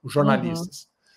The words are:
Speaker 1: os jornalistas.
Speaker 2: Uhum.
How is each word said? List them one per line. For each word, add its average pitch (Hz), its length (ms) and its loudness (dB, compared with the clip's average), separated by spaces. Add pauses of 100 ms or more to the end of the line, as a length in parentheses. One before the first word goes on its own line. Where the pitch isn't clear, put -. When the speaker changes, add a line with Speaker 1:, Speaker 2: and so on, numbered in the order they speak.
Speaker 1:
os - 120 -10
jornalistas. 147 680 0
Speaker 2:
Uhum. - 120 -20 (220)